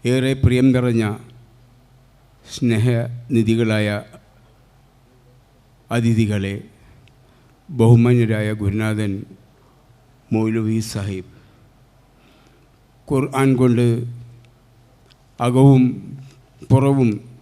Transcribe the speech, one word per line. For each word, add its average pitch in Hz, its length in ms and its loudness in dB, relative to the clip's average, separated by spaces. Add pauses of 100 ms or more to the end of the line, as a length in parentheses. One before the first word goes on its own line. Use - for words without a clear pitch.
(100)
ഏറെ 131 180 0 (140)
പ്രിയം 127 300 2
നിറഞ്ഞ 123 300 0 (1500)
സ്നേഹനിധികളായ 113 1300 -2 (2000)
അതിഥികളെ, 107 580 0 (1300)
ബഹുമാന്യരായ 117 680 4 (140)
ഗുരുനാഥൻ 107 500 -4 (1200)
മൗലവി 110 440 -2 (140)
സാഹിബ്, 98 380 -10 (1800)
ഖുർആൻ 135 420 0 (100)
കൊണ്ട് 123 280 2 (1600)
അകവും 131 360 6 (880)
പുറവും 135 400 2 (300)